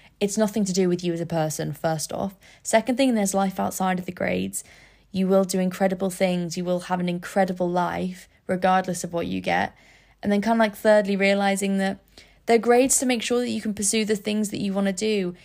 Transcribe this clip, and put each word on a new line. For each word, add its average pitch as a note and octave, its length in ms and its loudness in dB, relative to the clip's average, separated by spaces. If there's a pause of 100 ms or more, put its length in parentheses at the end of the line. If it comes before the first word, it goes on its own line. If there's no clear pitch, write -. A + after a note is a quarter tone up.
(200)
It's G3+ 180 -2
nothing G#3+ 280 0
to F#3 80 -2
do F#3 160 4
with F3 120 0
you F3 120 -2
as E3 80 -4
a E3+ 40 -6
person, D#3 460 -2
first D#3 400 -4
off. G3 240 -6 (260)
Second A#3 360 2
thing, C4 180 4
there's G3+ 180 0
life G3 240 0
outside F#3 400 -2
of F3+ 80 -6
the F#3 60 -10
grades. F#3 540 -4 (480)
You F#3+ 140 0
will F#3+ 180 6
do F#3+ 140 -2
incredible F#3 500 0
things. F3+ 480 -2
You F3+ 80 -4
will F3+ 160 0
have F3+ 180 -4
an F3+ 80 -2
incredible F3+ 640 0
life, F3 580 -4 (200)
regardless F#3 580 0
of E3+ 80 -10
what E3+ 140 -4
you - 120 -4
get. F3+ 340 -2 (480)
And G#3 80 -2
then G3+ 120 2
kind A3+ 140 2
of, A3+ 40 2
like, G#3+ 160 2
thirdly, G#3 400 4
realizing G3 600 2
that G3 220 -2 (480)
they're A#3 120 6
grades A#3+ 400 4
to C4+ 60 -2
make B3 180 0
sure A#3+ 160 0
that B3 100 -2
you A3 120 -4
can G#3+ 120 -4
pursue G#3+ 300 0
the G#3+ 140 0
things G#3+ 320 -2
that G#3 100 -6
you G3 140 -4
wanna G3 180 0
do. F#3+ 540 -2